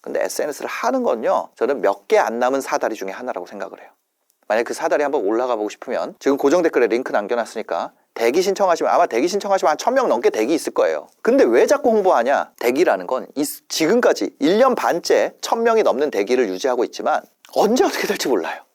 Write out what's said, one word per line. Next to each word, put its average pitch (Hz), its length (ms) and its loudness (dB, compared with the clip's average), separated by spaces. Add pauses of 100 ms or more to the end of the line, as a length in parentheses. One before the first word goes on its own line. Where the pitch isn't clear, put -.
근데 - 220 -6
에스엔에스를 131 460 -6
하는 262 340 -4
건요, 131 520 -2
저는 117 260 -2
몇 98 260 -2
개 214 100 2
안 117 220 0
남은 131 220 0
사다리 127 340 -4
중에 95 160 -8
하나라고 110 340 -8
생각을 95 360 -14
해요. - 80 -20 (580)
만약 113 160 2
그 120 100 -6
사다리 156 300 0
한번 139 220 0
올라가 117 320 0
보고 104 120 -4
싶으면 104 500 -6
지금 139 180 2
고정 151 260 2
댓글에 135 240 2
링크 117 240 -2
남겨놨으니까 110 800 -4 (220)
대기 123 280 2
신청하시면, 185 500 0
아마 160 140 4
대기 175 220 0
신청하시면 190 440 0
한 151 60 0
천 240 160 0
명 262 140 2
넘게 - 220 2
대기 110 240 0
있을 - 200 -4
거예요. 80 340 0 (140)
근데 254 220 4
왜 135 240 4
자꾸 277 220 2
홍보하냐? 143 680 2
대기라는 123 480 0
건 127 280 -6
이-, 147 100 -2 (220)
지금까지 170 720 0
일 165 180 2
년 254 160 4
반째 147 680 0
천 226 220 -2
명이 226 200 2
넘는 131 280 0
대기를 120 380 0
유지하고 120 360 -2
있지만 - 360 -4 (320)
언제 240 300 2
어떻게 - 240 -2
될지 - 220 -4
몰라요. 87 340 -4 (120)